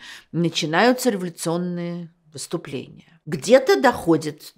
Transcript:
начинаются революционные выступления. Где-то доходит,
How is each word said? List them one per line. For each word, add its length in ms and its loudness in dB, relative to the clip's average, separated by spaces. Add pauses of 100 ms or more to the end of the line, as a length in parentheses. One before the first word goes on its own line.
(320)
начинаются 800 0
революционные 1000 -6 (220)
выступления. 800 -10 (100)
Где-то 560 4
доходит, 760 0